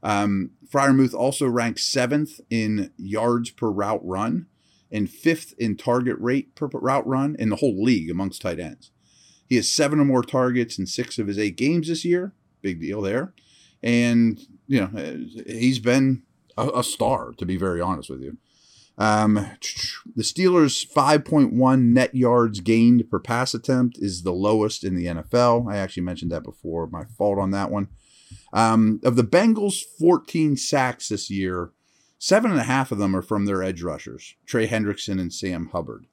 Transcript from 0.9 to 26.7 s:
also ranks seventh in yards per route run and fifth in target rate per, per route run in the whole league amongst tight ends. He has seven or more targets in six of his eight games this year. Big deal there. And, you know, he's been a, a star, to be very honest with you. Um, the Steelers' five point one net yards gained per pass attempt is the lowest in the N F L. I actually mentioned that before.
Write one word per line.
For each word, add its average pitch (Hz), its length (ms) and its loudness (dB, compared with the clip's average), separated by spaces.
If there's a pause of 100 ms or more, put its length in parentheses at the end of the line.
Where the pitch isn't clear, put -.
also 135 340 -2
ranks 117 360 -2
seventh 143 560 -2 (100)
in 107 480 -2
yards 117 540 -2
per - 180 -2
route 101 340 -2
run 110 440 -4 (460)
and 202 160 -2
fifth - 480 -2
in 113 200 -2
target 123 420 0
rate 131 340 -2
per, 151 140 -6
per 127 100 -8
route 135 300 -2
run 135 320 -2
in 107 100 0
the 104 80 0
whole 107 240 0
league 104 280 2
amongst 92 320 -4
tight 85 180 -6
ends. - 320 -14 (560)
He 127 80 0
has 113 160 0
seven 151 280 2
or 143 60 6
more 131 180 4
targets 123 540 -2
in 95 80 -4
six - 320 -8
of 110 100 -4
his 101 120 -4
eight 101 180 -2
games 156 300 0
this 165 180 -4
year. 180 280 -2 (280)
Big 87 200 -6
deal 95 200 -6
there. 120 320 -4 (480)
And, 117 580 2 (280)
you 131 140 2
know, 98 80 -2 (580)
he's 120 320 0
been 131 440 2 (340)
a, 113 180 -2
a 120 80 0
star, 113 540 -2
to 95 80 -8
be 92 100 -2
very 90 240 -2
honest 87 300 -4
with 65 120 -12
you. 67 160 -12 (640)
Um, 107 320 4 (840)
the 110 60 -4
Steelers' 175 640 2
five 151 400 2
point 147 280 4
one 127 380 6
net 127 220 4
yards 120 460 2
gained 113 500 6
per 95 100 0
pass 120 360 -4
attempt 127 420 0
is 92 240 -6
the 92 100 -2
lowest 104 520 0
in 95 100 -2
the 87 140 -2
N 85 100 -4
F - 160 -10
L. 120 340 4
I 104 100 -4
actually 92 260 -4
mentioned 87 280 -6
that 82 120 -6
before. 82 420 -8